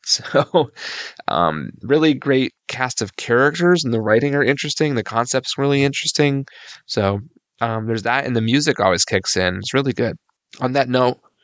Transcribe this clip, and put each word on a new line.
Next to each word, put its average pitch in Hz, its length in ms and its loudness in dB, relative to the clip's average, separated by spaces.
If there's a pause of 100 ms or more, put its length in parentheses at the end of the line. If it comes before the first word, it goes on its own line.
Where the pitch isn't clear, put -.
So, - 600 0 (600)
um, 78 420 -2 (100)
really 151 320 2
great 135 380 0 (160)
cast - 340 -4
of 104 140 -6
characters, 160 680 2
and 127 80 -2
the 113 120 0
writing 120 320 2
are 143 80 2
interesting. 143 500 0
The 113 100 0
concept's 120 540 -2
really 139 260 2
interesting. 139 640 0 (400)
So, 101 360 0 (380)
um, 113 280 -4
there's 113 160 -2
that, 123 200 0
and 123 120 -2
the 113 60 2
music 143 380 2
always 92 240 2
kicks - 320 -2
in. 92 200 0
It's 92 180 -6
really 135 200 0
good. 110 220 -2 (460)
On 127 120 -2
that 135 160 0
note, 127 280 2 (260)